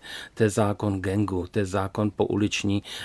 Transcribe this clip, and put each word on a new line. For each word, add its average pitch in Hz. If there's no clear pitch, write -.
To -
je 107
zákon 101
gangu, 95
to -
je 101
zákon 98
pouliční, 101